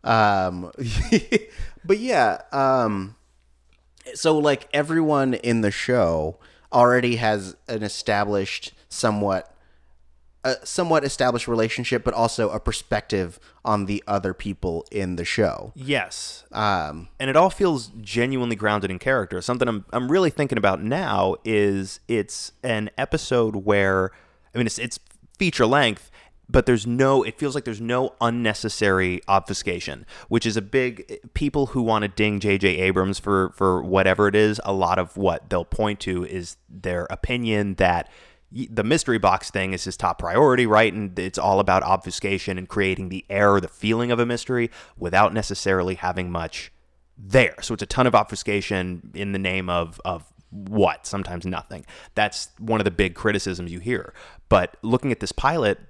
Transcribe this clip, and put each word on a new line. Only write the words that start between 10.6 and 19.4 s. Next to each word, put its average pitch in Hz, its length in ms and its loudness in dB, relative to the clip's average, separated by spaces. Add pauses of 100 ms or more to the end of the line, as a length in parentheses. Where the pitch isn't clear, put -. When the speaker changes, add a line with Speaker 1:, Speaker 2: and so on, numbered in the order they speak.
Speaker 1:
somewhat 160 400 0
established 127 440 0
relationship, 117 560 0
but 123 100 0
also 117 380 0
a 107 80 -4
perspective 101 800 -4 (240)
on 101 240 0
the 101 180 -4
other 98 300 -2
people 90 560 -6
in 92 240 -4
the 85 100 -6
show. - 500 -2
Speaker 2:
Yes. 131 760 -6
Speaker 1:
Um, 87 560 -2 (120)
Speaker 2:
And 131 120 -4
it 131 40 2
all 180 140 8
feels 160 380 0 (120)
genuinely 120 560 -2
grounded 104 360 0
in 92 80 -8
character. 101 420 -2